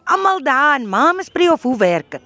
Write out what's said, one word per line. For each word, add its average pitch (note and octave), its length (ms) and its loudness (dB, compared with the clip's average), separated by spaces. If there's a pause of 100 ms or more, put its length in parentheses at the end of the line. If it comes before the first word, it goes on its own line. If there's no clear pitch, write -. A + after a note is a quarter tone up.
almal F#4+ 380 0
daar C#4 360 2
in A3+ 100 -8
Mamasbury E4+ 580 0
of E4 140 2
hoe B3 160 -2
werk F3 340 0
dit? C#3 140 -14